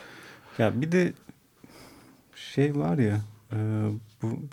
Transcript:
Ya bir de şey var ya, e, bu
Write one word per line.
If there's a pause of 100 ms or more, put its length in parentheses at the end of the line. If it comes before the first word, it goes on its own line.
(580)
Ya
bir
de (1200)
şey
var
ya, (320)
e, (760)
bu (140)